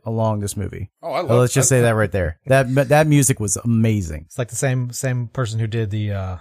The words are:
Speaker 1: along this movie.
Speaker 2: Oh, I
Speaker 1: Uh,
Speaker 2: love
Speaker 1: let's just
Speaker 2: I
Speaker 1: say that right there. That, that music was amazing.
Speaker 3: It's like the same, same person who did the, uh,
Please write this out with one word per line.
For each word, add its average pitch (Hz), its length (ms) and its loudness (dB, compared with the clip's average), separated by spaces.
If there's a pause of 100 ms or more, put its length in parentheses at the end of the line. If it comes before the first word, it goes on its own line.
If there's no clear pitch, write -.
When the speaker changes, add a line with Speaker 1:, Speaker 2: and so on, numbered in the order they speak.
Speaker 1:
along 110 360 -2
this 101 180 -6
movie. 92 320 -8 (120)
Speaker 2:
Oh, 165 100 -8
I 165 80 -2
Speaker 1:
Uh, - 40 -4
Speaker 2:
love 120 160 4
Speaker 1:
let's 123 140 2
just 135 180 2
Speaker 2:
I 131 40 4
Speaker 1:
say 123 60 4
that 117 120 4
right 107 180 0
there. 87 340 -2
That, 131 280 2 (140)
that 151 180 6
music 143 340 4
was 101 160 -2
amazing. 104 720 0
Speaker 3:
It's - 120 -18
like 123 100 -6
the - 80 -12
same, 127 360 -2
same 123 360 -4
person 113 300 -4
who 113 80 0
did 110 240 -2
the, 107 220 -4
uh, 92 280 -6